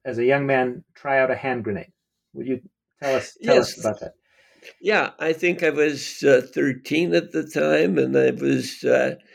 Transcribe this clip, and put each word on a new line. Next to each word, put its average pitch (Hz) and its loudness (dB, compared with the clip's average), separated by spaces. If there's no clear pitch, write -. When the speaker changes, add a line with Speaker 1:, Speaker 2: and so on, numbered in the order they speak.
Speaker 1:
as 117 -6
a 120 0
young 139 2
man, 127 0
try 139 -2
out 131 2
a 123 -2
hand 123 -4
grenade. 101 -8
Would 131 -10
you 131 -4
tell 135 -2
us, - -6
tell 240 4
us - 0
Speaker 2:
Yes. - -18
Speaker 1:
about 175 -4
that? - -14
Speaker 2:
Yeah, 180 0
I 160 0
think 175 -2
I 160 2
was, 147 -2
uh, 139 8
thirteen 147 -2
at 170 0
the 160 -2
time, 156 0
and 131 2
I 131 4
was, 131 -2
uh, 131 2